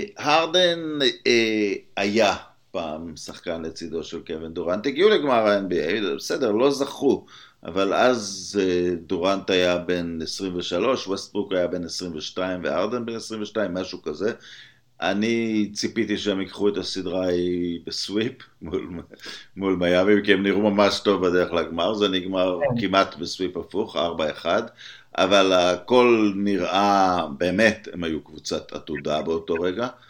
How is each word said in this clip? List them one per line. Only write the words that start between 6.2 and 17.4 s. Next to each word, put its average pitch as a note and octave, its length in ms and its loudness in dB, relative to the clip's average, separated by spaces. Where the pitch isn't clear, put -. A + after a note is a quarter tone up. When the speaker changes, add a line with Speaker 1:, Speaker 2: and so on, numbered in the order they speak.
Speaker 1:
לא B2+ 200 4
זכו, C3+ 540 0
אבל F#2 280 0
אז, G2+ 680 0
אה, F2+ 340 2
דורנט F#2+ 540 -2
היה F2+ 280 2
בן E2+ 440 -4
עשרים F2+ 340 -6
ושלוש, F#2+ 520 -2
ווסטברוק G2 460 -6
היה F2+ 140 0
בן E2+ 160 -6
עשרים E2 320 -8
ושתיים, F2+ 480 -6
והרדן G#2+ 420 -2
בן A#2 100 -8
עשרים A2 260 -10
ושתיים, G2+ 320 -4
משהו F2+ 280 -8
כזה. D#2+ 320 -4
אני A2 720 0
ציפיתי G#2 440 -2
שהם G2 240 -2
ייקחו G2+ 280 -2
את G2+ 80 -2
הסדרה F#2 480 -4
ההיא F2 600 0